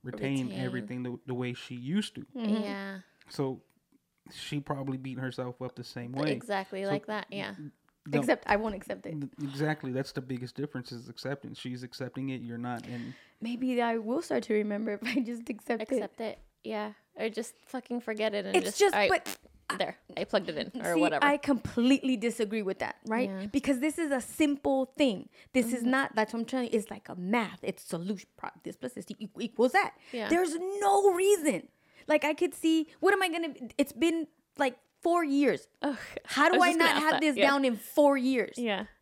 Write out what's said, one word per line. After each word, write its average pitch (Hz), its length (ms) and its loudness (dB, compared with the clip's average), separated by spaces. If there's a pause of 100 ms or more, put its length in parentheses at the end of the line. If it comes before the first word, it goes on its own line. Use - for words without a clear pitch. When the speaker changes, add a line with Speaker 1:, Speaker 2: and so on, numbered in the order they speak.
Speaker 1:
retain 131 440 -2
Speaker 2:
Retain. 127 180 -6
Speaker 1:
everything 123 380 -6
the, 123 220 -6
the 131 80 -6
way 123 200 -4
she - 220 -12
used 151 400 -2
to. - 100 -12 (100)
Speaker 3:
Mm-hmm. 220 280 -2
Speaker 2:
Yeah. 196 340 -8 (320)
Speaker 1:
So 131 320 -4 (720)
she - 260 -8
probably 139 380 -6
beat 131 220 -8
herself 127 420 -6
up 127 140 -10
the 120 100 -12
same 123 280 -12
way. 147 180 0
Speaker 2:
Exactly 196 520 -4
Speaker 1:
So 196 60 -2
Speaker 2:
like 196 180 -2
that, 214 220 -6
yeah. 196 240 -8 (540)
Speaker 1:
No. 147 120 0
Speaker 3:
Accept, 262 280 2
I 208 80 4
won't 214 200 -2
accept 196 300 -10
it. 196 80 -8
Speaker 1:
N-, 143 160 -6 (120)
exactly. 139 500 -2
That's 131 220 -4
the 139 80 -6
biggest 127 340 -8
difference 135 360 -8
is 120 180 -12
acceptance. 131 500 -10
She's 123 240 -8
accepting 131 460 -8
it. 127 120 -6
You're 117 160 -8
not. 120 300 -6
And 120 260 -10 (280)
Speaker 3:
Maybe 240 400 -2
I 233 160 0
will 233 240 -2
start 247 220 -2
to 220 100 -2
remember 208 400 0
if 202 100 -8
I 247 180 -2
just 233 280 -6
accept 226 340 -4
it. - 80 -6
Speaker 2:
Accept 220 300 -4
it. - 180 -8 (240)
Yeah. 208 300 -6 (260)
Or 220 100 -2
just 214 240 -8 (120)
fucking 240 360 -6
forget 214 320 -2
it 202 120 -2
and 190 100 -2
Speaker 3:
It's 359 100 4
Speaker 2:
just, 202 140 -4
Speaker 3:
just, 403 160 6
Speaker 2:
"All 202 60 4
right, 202 80 6
Speaker 3:
but - 680 -4
Speaker 2:
there, - 180 -4 (180)
I 180 80 -4
plugged 202 260 0
it 151 80 -4
in," 196 240 -6
or 175 140 0
Speaker 3:
See, - 60 6
Speaker 2:
whatever. 156 240 4
Speaker 3:
I 285 120 6
completely 262 800 2
disagree 220 460 -2
with 190 180 -2
that, - 180 -4 (100)
right? 220 220 0
Speaker 2:
Yeah. 190 220 -6
Speaker 3:
Because 269 280 0
this 294 180 0
is 320 140 -2
a 254 100 0
simple 277 640 2 (120)
thing. 240 300 2 (260)
This 240 200 4
is 240 80 -2
Speaker 2:
Mm-hmm. 233 80 2
Speaker 3:
not, 269 260 2
that's 214 180 0
what 233 60 -4
I'm 226 60 -2
trying, 254 260 -2
it's 214 200 0
like - 180 -16
a 180 60 -10
math. 190 480 -2
It's - 200 -6
solution, 185 540 -6
pro-, - 120 -10 (140)
this 208 120 -10
plus - 180 -10
this - 120 -12 (120)
e-, 214 100 -12 (120)
equals 240 340 2
that. 392 220 2 (160)
Speaker 2:
Yeah. 226 180 -4
Speaker 3:
There's 330 260 4 (240)
no 403 340 6
reason. 349 540 4 (400)
Like, 302 160 4
I 302 100 2
could 302 200 0
see, 320 340 2 (140)
what 381 120 6
am 381 100 2
I 370 60 2
gonna, 330 240 -4 (240)
it's 277 160 4
been, 330 340 2 (300)
like, 262 200 0 (240)
four 339 220 4
years. 277 440 2 (140)
Speaker 2:
Ugh, 277 160 -2 (280)
Speaker 3:
How 285 200 2
Speaker 2:
I 330 60 8
Speaker 3:
do - 80 4
Speaker 2:
was 359 40 8
Speaker 3:
I 349 60 8
Speaker 2:
just 330 100 2
gonna 330 140 6
Speaker 3:
not - 40 4
Speaker 2:
ask 302 60 2
Speaker 3:
have 311 100 4
Speaker 2:
that. - 80 2
Speaker 3:
this 302 140 2
Speaker 2:
Yeah. 285 140 6
Speaker 3:
down 277 160 4
in 240 120 2
four 285 400 6
years? 254 400 0
Speaker 2:
Yeah. 214 280 -2 (160)